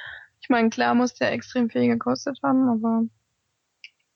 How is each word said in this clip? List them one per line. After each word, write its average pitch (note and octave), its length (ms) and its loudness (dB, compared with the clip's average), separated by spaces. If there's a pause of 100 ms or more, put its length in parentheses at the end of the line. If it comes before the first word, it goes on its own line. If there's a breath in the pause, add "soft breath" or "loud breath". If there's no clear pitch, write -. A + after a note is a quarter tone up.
(420 loud breath)
Ich - 80 -20
meine, A#3 180 4
klar A#3+ 260 0
muss A#3+ 200 2
der A#3 180 -2
extrem A#3 380 -4
viel B3 160 2
gekostet A#3+ 560 -2
haben, C4 260 2
aber A3+ 360 0 (1120)